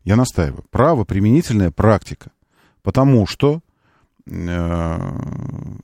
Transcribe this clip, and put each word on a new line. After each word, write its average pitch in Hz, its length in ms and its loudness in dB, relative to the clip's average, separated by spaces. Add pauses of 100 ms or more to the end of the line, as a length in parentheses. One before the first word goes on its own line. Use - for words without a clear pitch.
Я 95 100 2
настаиваю. 87 560 0
Правоприменительная 110 1000 2
практика. - 600 0 (500)
Потому 123 460 2
что, 151 340 -2 (640)
э, 85 880 -4 (720)